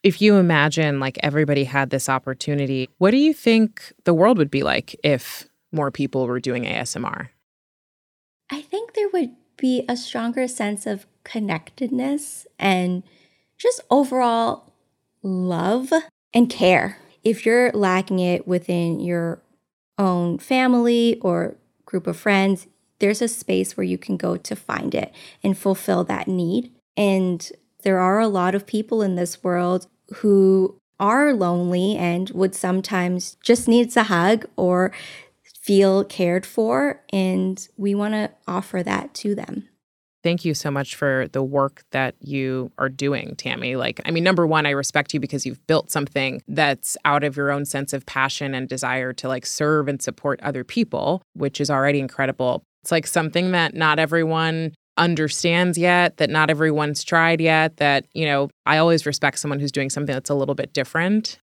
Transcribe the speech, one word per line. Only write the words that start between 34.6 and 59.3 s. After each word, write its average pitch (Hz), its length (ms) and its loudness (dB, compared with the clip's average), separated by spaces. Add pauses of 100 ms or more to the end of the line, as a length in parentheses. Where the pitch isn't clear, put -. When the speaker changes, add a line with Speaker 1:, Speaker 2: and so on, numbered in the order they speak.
Speaker 2:
feel 196 640 2
cared 185 400 0
for. 247 560 0 (100)
And 185 560 -2 (120)
we 202 160 0
wanna 214 380 -2 (140)
offer 185 360 -6
that - 320 -6
to 202 200 -4
them. - 340 -10 (540)
Speaker 1:
Thank 170 220 -2
you 165 80 0
so 143 180 -4
much 139 240 -4
for 135 380 0
the 135 100 -2
work 139 500 -2
that 131 280 -2
you 131 560 -4
are 135 140 -2
doing, 139 460 -4
Tammy. 123 400 -6
Like, 123 280 -4
I - 60 -4
mean, 165 140 0
number 175 220 2
one, 156 200 2
I 143 40 0
respect 139 440 -2
you 143 60 -2
because 135 260 -6
you've 127 200 -10
built - 240 0
something 135 560 -4
that's 143 600 -2
out 143 180 2
of 139 100 -2
your 143 160 -2
own 143 140 -2
sense 139 300 -6
of 131 100 -8
passion 135 500 -4
and 131 140 -8
desire 127 460 -4
to, 131 140 -8
like, 127 180 -6
serve 151 420 0
and 139 140 -4
support 135 400 -6
other 131 220 -6
people, - 580 -2 (100)
which 143 300 -4
is 139 80 -2
already 143 300 2
incredible. 131 600 -2 (200)
It's, - 100 -4
like, 165 140 0
something 170 460 0
that 170 200 0
not 156 260 2
everyone 160 760 0 (240)
understands 170 800 2
yet, 175 400 2
that 151 100 0
not 156 220 2
everyone's 151 520 0
tried 165 380 2
yet, 160 380 2
that, 143 340 2
you 160 140 -4
know, 143 240 0 (160)
I 147 100 4
always 165 300 4
respect 143 320 -2